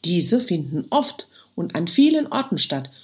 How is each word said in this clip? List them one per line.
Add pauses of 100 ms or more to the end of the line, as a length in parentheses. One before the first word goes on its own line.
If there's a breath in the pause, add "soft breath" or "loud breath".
Diese
finden
oft (280 soft breath)
und
an
vielen
Orten
statt, (160 loud breath)